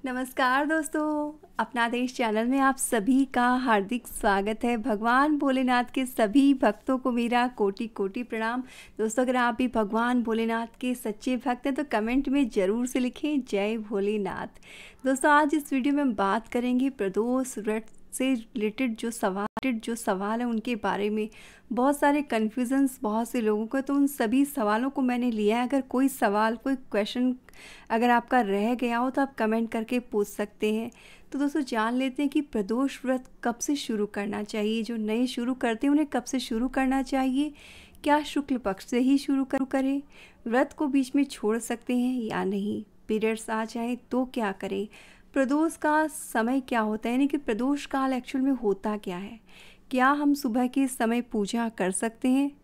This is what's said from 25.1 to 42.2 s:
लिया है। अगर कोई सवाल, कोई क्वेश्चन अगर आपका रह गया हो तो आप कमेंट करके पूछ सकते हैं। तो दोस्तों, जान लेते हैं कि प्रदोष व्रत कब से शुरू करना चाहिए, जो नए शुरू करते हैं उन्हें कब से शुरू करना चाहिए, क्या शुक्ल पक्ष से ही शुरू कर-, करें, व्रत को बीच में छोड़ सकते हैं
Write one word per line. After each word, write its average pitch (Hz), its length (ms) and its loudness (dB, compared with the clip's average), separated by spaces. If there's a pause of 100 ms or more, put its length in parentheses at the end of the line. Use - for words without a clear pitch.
लिया 214 260 2
है। 247 100 0
अगर 269 140 2
कोई 262 260 0
सवाल, 220 480 2
कोई 269 200 -2
क्वेश्चन 247 600 -2 (540)
अगर 233 200 2
आपका 240 320 4
रह 208 340 0
गया 233 220 -2
हो 254 120 0
तो 277 120 0
आप 269 140 -2
कमेंट 226 360 0
करके 233 280 -2
पूछ 208 280 -2
सकते 214 460 -4
हैं। 226 180 -4 (400)
तो 277 80 -4
दोस्तों, 285 220 0
जान 233 320 0
लेते 262 300 0
हैं 277 60 2
कि 302 120 2
प्रदोष 233 640 -2
व्रत 254 240 -2 (140)
कब 240 120 0
से 285 200 -2
शुरू 220 300 -2
करना 208 380 -6
चाहिए, 220 400 -2
जो 233 140 -6
नए 220 300 0
शुरू 247 260 -2
करते 240 340 0
हैं 285 40 4
उन्हें 294 160 4
कब 247 160 -2
से 262 160 -4
शुरू 247 280 -2
करना 262 340 0
चाहिए, 269 520 0 (500)
क्या 302 200 4
शुक्ल 285 340 -2
पक्ष 196 280 -4
से 240 140 0
ही 262 180 4
शुरू 269 280 0
कर-, 269 240 -2
करें, 269 320 0 (460)
व्रत 262 260 2
को 302 140 -2
बीच 269 280 0
में 277 80 4
छोड़ 226 340 -2
सकते 240 400 -4
हैं 247 240 0